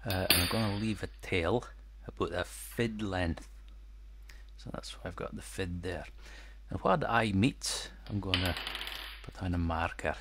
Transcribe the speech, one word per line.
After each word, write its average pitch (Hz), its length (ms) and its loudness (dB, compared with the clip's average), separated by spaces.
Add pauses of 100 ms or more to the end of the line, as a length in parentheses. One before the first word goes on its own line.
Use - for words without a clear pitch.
Uh, 95 240 2
and 92 120 8
I'm 87 80 4
gonna 110 260 4
leave 107 280 0
a - 60 -6 (120)
tail 95 420 4 (440)
about - 260 -2
a 87 100 0
fid - 580 -2
length. 90 460 2 (1080)
So - 160 -10
that's - 200 -8
why - 140 -10
I've 90 80 -8
got - 200 -6
the 98 60 -8
fid 90 420 -4
there. 87 220 -4 (640)
And - 120 -2
where 185 160 8
the - 120 2
eye 113 220 6
meets, - 580 4 (200)
I'm 104 100 0
gonna 90 360 2 (680)
put - 180 -10
on 90 120 2
a 87 40 4
marker. 82 640 2